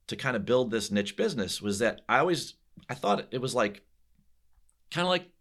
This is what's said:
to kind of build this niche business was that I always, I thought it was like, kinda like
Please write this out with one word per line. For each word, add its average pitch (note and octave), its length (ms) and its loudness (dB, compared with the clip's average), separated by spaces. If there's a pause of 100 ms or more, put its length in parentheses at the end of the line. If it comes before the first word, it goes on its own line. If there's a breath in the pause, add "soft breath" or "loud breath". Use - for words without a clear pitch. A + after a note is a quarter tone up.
to A2+ 80 -8
kind B2+ 200 -2
of G2+ 100 -4
build A#2+ 240 4
this G#2 220 -2
niche G2+ 240 0
business C#3+ 460 -2
was G2+ 180 -2
that A2 300 0
I A#2+ 100 6
always, D#3+ 360 0 (340)
I - 40 -6
thought - 380 -2
it C3 80 -4
was A#2+ 160 -4
like, G#2 280 0 (1080)
kinda F3 180 0
like F3+ 340 0